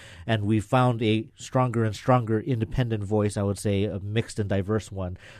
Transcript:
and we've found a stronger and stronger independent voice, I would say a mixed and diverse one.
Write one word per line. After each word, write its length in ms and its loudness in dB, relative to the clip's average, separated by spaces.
and 180 0
we've 220 2
found 360 2
a 340 0
stronger 460 0
and 140 0
stronger 440 2
independent 640 0
voice, 340 2
I 40 0
would 160 0
say 260 2
a 160 -4
mixed 380 -4
and 120 -2
diverse 420 0
one. 240 -6